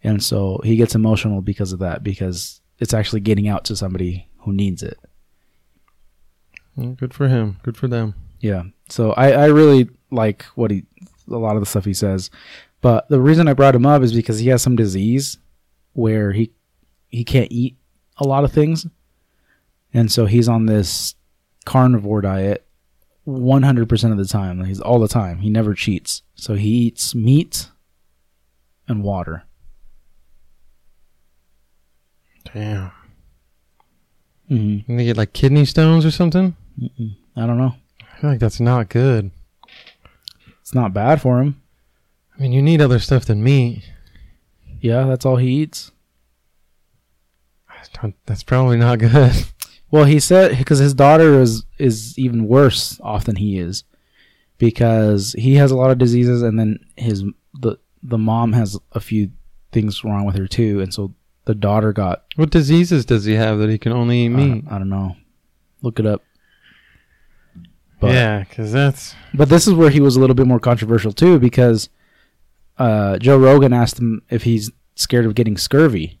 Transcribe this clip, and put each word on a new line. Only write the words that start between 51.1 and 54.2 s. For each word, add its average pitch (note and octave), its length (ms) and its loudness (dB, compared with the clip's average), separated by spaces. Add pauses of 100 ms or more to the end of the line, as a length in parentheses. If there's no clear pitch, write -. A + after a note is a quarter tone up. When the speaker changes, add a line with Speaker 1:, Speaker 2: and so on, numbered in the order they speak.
Speaker 1:
is, A2+ 220 0 (160)
is A2+ 400 -4
even A#2 300 -2
worse C3 520 2
off G#2+ 260 -6
than G#2+ 100 -4
he G2 240 -4
is, E2+ 240 -10 (760)